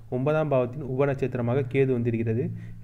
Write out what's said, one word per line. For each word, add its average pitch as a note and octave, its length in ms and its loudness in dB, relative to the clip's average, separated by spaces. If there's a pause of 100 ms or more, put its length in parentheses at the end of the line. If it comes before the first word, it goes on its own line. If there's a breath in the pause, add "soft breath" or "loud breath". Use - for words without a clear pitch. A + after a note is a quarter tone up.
(100)
ஒன்பதாம் D3+ 380 0
பாவத்தின் B2+ 340 0
உப C3 220 0
நட்சத்திரமாக B2+ 560 0
கேது C3+ 320 2
வந்திருக்கிறது. A#2 580 0 (340 loud breath)